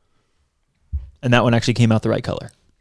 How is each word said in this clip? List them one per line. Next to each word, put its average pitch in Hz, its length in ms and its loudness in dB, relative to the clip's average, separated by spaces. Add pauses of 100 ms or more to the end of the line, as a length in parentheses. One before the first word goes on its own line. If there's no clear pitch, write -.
(1200)
And 123 120 0
that 120 100 4
one 120 100 2
actually 117 220 0
came 113 160 2
out 110 100 0
the 110 80 -2
right - 140 -2
color. - 280 -8 (300)